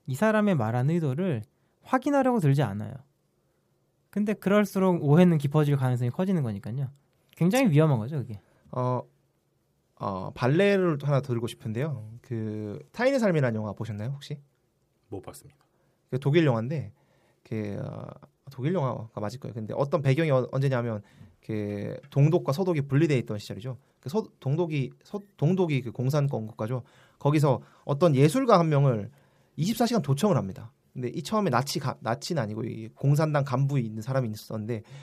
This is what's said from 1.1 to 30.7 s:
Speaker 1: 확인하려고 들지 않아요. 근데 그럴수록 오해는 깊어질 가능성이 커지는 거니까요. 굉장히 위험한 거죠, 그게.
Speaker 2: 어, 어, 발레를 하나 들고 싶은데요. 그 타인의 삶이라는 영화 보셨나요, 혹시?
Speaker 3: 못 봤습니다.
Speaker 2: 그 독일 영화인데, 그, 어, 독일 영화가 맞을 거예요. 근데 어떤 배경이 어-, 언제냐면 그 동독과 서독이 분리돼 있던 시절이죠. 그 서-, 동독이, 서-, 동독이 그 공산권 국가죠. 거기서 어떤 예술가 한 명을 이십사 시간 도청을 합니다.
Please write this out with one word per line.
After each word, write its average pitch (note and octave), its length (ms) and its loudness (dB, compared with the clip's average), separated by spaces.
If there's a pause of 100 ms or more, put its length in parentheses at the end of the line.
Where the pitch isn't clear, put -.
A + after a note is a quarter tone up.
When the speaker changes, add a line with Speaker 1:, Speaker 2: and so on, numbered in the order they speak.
Speaker 1:
확인하려고 C4 580 2
들지 C#3+ 220 4
않아요. G#2 320 -4 (1160)
근데 G#3 220 0
그럴수록 F#3+ 720 2
오해는 E3 360 6
깊어질 C#3+ 380 2
가능성이 B2+ 340 0
커지는 F#3 320 0
거니까요. A2+ 460 -6 (420)
굉장히 G#3+ 400 2
위험한 D3 260 6
거죠, B2 200 -6
그게. A2 220 -8 (320)
Speaker 2:
어, B2+ 300 -4 (920)
어, G2 380 -8
발레를 F3 680 2
하나 C#3+ 180 0
들고 A#2 260 -4
싶은데요. A2+ 600 -8 (140)
그 G#2+ 580 -8 (120)
타인의 C4 280 2
삶이라는 D3 400 2
영화 G#2+ 140 -4
보셨나요, G#2+ 360 -8
혹시? C#3+ 300 -12 (680)
Speaker 3:
못 F#2+ 120 -10
봤습니다. - 360 -20 (520)
Speaker 2:
그 B2+ 100 -4
독일 D#3 260 4
영화인데, A#2 460 -2 (520)
그, G#2 400 -6
어, A2 220 -12 (460)
독일 C3+ 220 -4
영화가 B2 480 -4
맞을 G#2 180 -6
거예요. A2 140 -12
근데 A2 240 -8
어떤 C#3+ 240 0
배경이 C3+ 280 2
어-, C3 220 2
언제냐면 A#2+ 500 -2 (440)
그 G#2 500 -6 (140)
동독과 D3+ 420 4
서독이 F3 300 0
분리돼 C#3 380 2
있던 G#2+ 200 -6
시절이죠. A#2 380 -12 (240)
그 B2+ 80 -12
서-, G#3 180 -2 (120)
동독이, D3+ 520 -2 (120)
서-, G3+ 180 -10 (160)
동독이 D#3+ 440 2
그 A2+ 100 -8
공산권 B2+ 560 -2
국가죠. A#2 360 -6 (360)
거기서 C#3+ 420 2 (240)
어떤 C#3+ 300 2
예술가 G#3 440 6
한 E3 100 4
명을 C3 400 2 (460)
이십사 A3 300 0
시간 A3+ 160 2
도청을 C#3 360 2
합니다. G2 340 -6 (220)